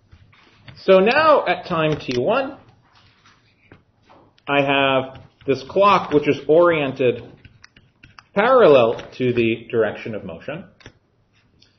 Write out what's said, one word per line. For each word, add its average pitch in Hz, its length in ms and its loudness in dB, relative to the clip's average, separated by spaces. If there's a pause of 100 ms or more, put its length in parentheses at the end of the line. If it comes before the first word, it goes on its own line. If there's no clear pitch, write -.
(760)
So 190 220 4
now 269 460 2
at 180 200 -4
time 156 340 -2
T 123 180 -8
one, 247 400 -4 (1900)
I 143 140 0
have 139 600 -2 (240)
this 135 180 -4
clock 190 480 0
which 147 160 0
is 143 200 -2
oriented 147 760 0 (1080)
parallel 196 600 4 (220)
to 127 160 -2
the 113 360 -2
direction 110 460 -4
of 95 80 -14
motion. 113 420 -14 (1120)